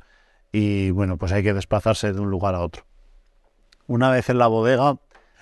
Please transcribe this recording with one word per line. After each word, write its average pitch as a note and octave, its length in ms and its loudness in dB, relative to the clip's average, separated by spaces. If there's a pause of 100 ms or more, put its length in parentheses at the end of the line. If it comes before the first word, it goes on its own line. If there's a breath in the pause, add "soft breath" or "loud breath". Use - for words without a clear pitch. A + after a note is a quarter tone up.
(520 soft breath)
y, G2+ 380 0
bueno, F#2 260 -2
pues F#2 160 -4
hay G2+ 100 0
que G#2 120 0
desplazarse G#2 580 -2
de F#2+ 80 -6
un G2+ 100 -4
lugar F#2+ 240 -2
a F2 60 -4
otro. F2 240 -8 (1000)
Una B2+ 240 2
vez B2+ 180 0
en B2 100 2
la A#2+ 80 6
bodega, B2 520 2 (440 soft breath)